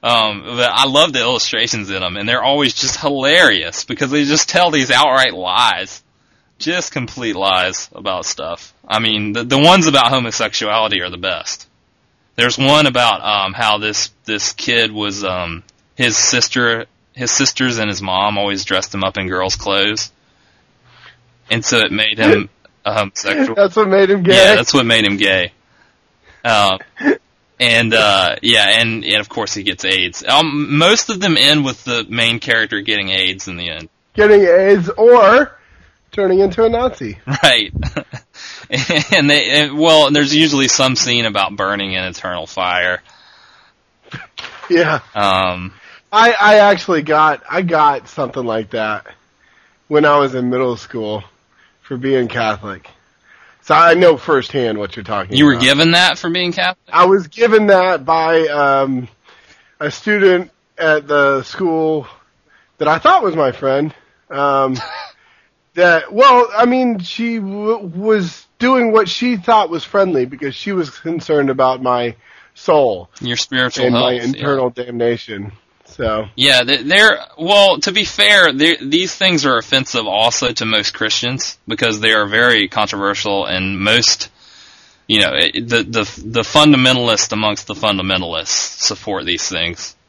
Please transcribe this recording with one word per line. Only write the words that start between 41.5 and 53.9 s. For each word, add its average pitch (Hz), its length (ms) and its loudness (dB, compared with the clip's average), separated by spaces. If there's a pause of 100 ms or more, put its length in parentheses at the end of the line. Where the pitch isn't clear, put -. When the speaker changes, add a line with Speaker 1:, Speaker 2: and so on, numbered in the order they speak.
Speaker 1:
burning 98 380 -4
in 92 100 -4
eternal 90 440 -8
fire. 90 560 -2 (1700)
Speaker 2:
Yeah. 160 300 2 (140)
Speaker 1:
Um, 95 580 -2 (400)
Speaker 2:
I, 226 200 4
I 208 240 4
actually 196 460 4
got, 156 460 2
I 175 140 -4
got 151 460 0
something 127 360 -6
like 110 260 -4
that 107 360 -6 (840)
when 151 160 2
I 147 140 6
was 135 160 0
in 123 160 -2
middle 127 260 -2
school 107 480 -8 (580)
for 135 140 -10
being 127 320 0
Catholic. 104 600 -6 (760)
So - 120 0
I 165 200 6